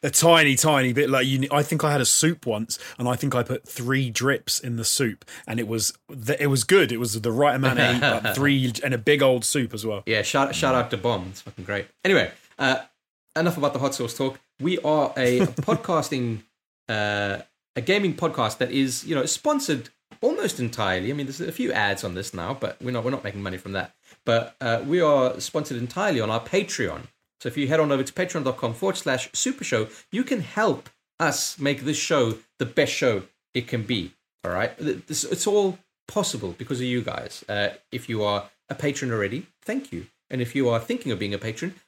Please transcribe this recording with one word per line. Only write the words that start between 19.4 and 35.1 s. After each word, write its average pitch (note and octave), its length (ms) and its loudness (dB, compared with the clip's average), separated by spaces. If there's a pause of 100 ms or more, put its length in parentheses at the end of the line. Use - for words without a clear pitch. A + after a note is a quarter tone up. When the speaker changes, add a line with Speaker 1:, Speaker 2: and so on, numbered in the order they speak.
Speaker 2:
almost D4 380 0
entirely. G#2 500 -2
I - 20 -2
mean, C#3+ 140 -4
there's C#3 160 -10
a E3 100 -6
few - 200 -2
ads G2+ 320 0
on F#2 100 -4
this - 180 -8
now, G2 220 -4
but - 260 -6
we're B2 120 -6
not, A2+ 120 -4
we're B2 60 -2
not C3+ 140 -6
making G2+ 180 -8
money F#2 160 -6
from G2 140 -10
that. F#2+ 220 -6 (300)
But, A#2 380 0
uh, A#2 240 0
we E3+ 160 2
are C#3 380 4
sponsored D3 360 -6
entirely B2+ 460 -2
on G#2+ 80 -2
our A2+ 100 0
Patreon. G#2+ 640 -2 (380)
So - 80 -6
if A#2+ 80 -6
you C#3+ 120 0
head D#3+ 120 4
on D3+ 100 4
over C3+ 120 2
to C3 100 -6
patreon F3 320 -4
dot B2 140 -2
com A#2 160 -2
forward F#3+ 240 -2
slash B2+ 340 -4
super - 320 -4
show, A2 240 0 (240)
you A#3+ 120 0
can A#3+ 180 -2
help F#3 480 -2 (280)
us - 400 -2
make C#3+ 280 -2
this D3+ 100 -2
show B2 380 2 (240)
the A#2+ 80 -2
best D3 260 2
show A2 300 0 (320)
it A#2+ 120 -4
can A#2+ 160 -4
be. G2+ 300 -4 (320)
All F2+ 80 -4
right, F#2+ 240 -2
Th-, D#3 300 -4
this, - 180 -4